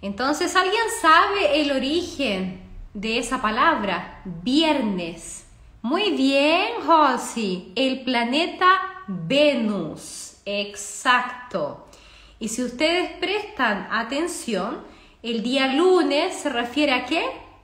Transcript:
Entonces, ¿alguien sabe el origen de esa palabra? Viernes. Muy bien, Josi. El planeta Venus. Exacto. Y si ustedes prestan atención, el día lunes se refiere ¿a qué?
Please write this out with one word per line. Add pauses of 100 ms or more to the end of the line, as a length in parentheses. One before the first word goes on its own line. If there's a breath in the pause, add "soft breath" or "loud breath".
Entonces,
¿alguien (180)
sabe
el
origen (320)
de
esa
palabra?
Viernes. (340 soft breath)
Muy
bien, (180)
Josi.
El
planeta (280)
Venus.
Exacto. (500 loud breath)
Y
si
ustedes
prestan
atención, (400 loud breath)
el
día
lunes
se
refiere
¿a
qué? (400)